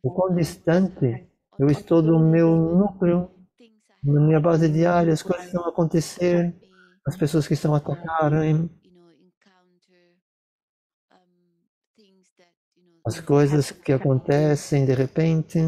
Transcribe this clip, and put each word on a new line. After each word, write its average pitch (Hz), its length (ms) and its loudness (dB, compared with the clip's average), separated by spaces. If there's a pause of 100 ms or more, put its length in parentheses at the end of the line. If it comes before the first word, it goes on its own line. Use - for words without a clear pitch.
O 127 80 -4
quão 185 240 -2
distante 165 920 -2 (320)
eu 139 80 2
estou 156 340 2
do 160 180 2
meu 165 360 4
núcleo, 180 760 0 (720)
da 143 180 2
minha 156 180 4
base 165 300 2
diária, 170 420 2
as 156 120 -2
coisas 180 220 -6
que - 20 -20
estão 175 180 -6
a 170 40 -4
acontecer, 175 880 -2 (500)
as 139 120 -6
pessoas 151 300 -2
que 165 80 0
estão 151 180 -2
a 151 40 2
atacar, 156 540 -4 (120)
em 156 260 0 (4000)
as 113 140 -14
coisas 143 500 0
que - 220 -6
acontecem 143 920 0
de 131 80 0
repente. 160 760 -2